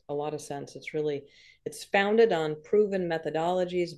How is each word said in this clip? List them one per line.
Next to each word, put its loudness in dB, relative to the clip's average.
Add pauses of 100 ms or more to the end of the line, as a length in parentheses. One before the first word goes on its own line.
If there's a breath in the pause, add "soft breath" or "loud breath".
a -6
lot -4
of -8
sense. -10
It's -14
really, -2 (420 soft breath)
it's -10
founded 4
on 0
proven 2
methodologies, 0